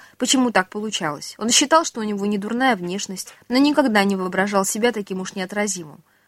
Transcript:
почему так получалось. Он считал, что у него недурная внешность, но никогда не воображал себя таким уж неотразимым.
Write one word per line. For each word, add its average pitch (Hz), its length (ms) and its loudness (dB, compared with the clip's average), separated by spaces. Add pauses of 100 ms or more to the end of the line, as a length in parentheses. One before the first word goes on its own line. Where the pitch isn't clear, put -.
(180)
почему 254 340 2
так 190 180 2
получалось. 202 680 -8
Он 220 120 -2
считал, 311 360 4
что - 160 -6
у - 20 -4
него 202 220 -2
недурная 214 500 0
внешность, 185 580 -8 (140)
но 247 100 0
никогда 277 460 4
не 196 140 0
воображал 190 480 0
себя 226 260 0
таким 202 300 -6
уж - 140 -10
неотразимым. 185 680 -6 (240)